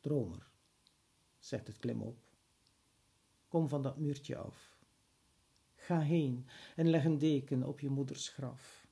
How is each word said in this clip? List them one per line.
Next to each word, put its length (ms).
"Dromer," 500
zegt 280
het 120
klimop, 400
"kom 200
van 140
dat 160
muurtje 380
af. 420
Ga 260
heen 460
en 140
leg 140
een 140
deken 440
op 180
je 80
moeders 400
graf. 640